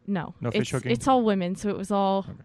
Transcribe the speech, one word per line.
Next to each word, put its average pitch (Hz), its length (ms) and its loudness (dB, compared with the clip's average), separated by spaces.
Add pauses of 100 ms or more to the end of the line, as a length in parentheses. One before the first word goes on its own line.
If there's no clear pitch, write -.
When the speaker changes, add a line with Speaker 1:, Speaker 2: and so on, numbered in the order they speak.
Speaker 1:
No. 190 340 -2
Speaker 2:
No 120 80 -2
fish 208 120 0
Speaker 1:
It's, - 100 -4
Speaker 2:
hooking? 127 200 0
Speaker 1:
it's - 160 0
all 254 140 6
women, 196 340 2
so 208 140 -4
it - 80 -2
was 196 140 -6
all 196 360 2
Speaker 2:
Okay. - 60 -10 (120)